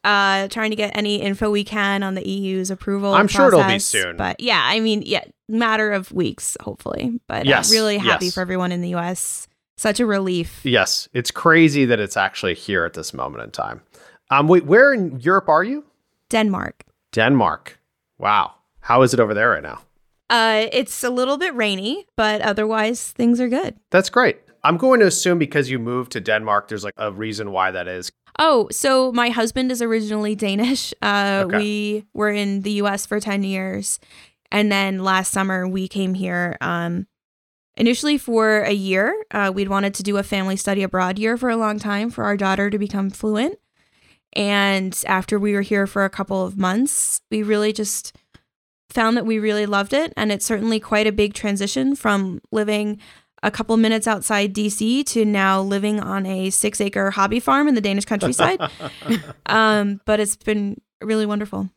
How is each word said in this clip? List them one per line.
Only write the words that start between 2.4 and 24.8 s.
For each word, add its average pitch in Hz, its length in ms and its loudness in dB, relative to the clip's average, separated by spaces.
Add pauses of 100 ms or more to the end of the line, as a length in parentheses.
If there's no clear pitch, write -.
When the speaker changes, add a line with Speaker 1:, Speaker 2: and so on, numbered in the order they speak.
Speaker 1:
approval 196 440 -2
Speaker 2:
I'm 202 160 4
sure 277 180 6
it'll 190 140 8
be - 20 4
Speaker 1:
process. 196 220 2
Speaker 2:
soon. 90 320 -2
Speaker 1:
But 95 240 -2
yeah, 226 200 0
I 208 200 2
mean, 214 240 0
yeah, - 180 -4 (240)
matter 220 460 0
of 190 180 -4
weeks, - 500 -4
hopefully. - 680 -6
But, - 140 -4
uh, 135 60 2
Speaker 2:
Yes, 175 220 4
Speaker 1:
really 214 260 2
happy 190 280 0
Speaker 2:
yes. 180 80 -4
Speaker 1:
for 185 80 -6
everyone 180 320 -4
in 175 80 -4
the 175 80 -4
U 175 100 -4
S. - 480 -6 (300)
Such 214 240 0
a 240 40 4
relief. 190 600 -2
Speaker 2:
Yes, 120 480 2
it's 123 180 -2
crazy 160 540 6
that 117 160 2
it's 98 160 -4
actually 95 360 0
here 92 300 -2
at 85 120 -4
this 80 180 -10
moment 64 320 -8
in 53 60 -18
time. - 300 -8 (480)
Um, 143 200 4
wait, 175 160 6
where 254 280 6
in 156 280 -4
Europe 185 260 2
are 160 160 4
you? 277 220 -6 (440)
Speaker 1:
Denmark. 214 540 -2 (300)
Speaker 2:
Denmark. 113 680 2 (380)
Wow. 101 380 2 (260)
How 127 220 4
is 127 100 4
it 120 80 4
over 107 120 2
there 110 180 4
right 76 120 -2
now? 71 200 -14 (460)
Speaker 1:
Uh, 226 440 2
it's - 320 -2
a 247 40 0
little 254 280 0
bit 330 180 -4
rainy, 220 520 -4 (100)
but 214 240 0
otherwise 214 720 -2
things 240 260 2
are 254 80 0
good. 285 300 -2 (120)
Speaker 2:
That's 185 200 4
great. - 300 2 (260)
I'm 160 100 4
going 254 240 4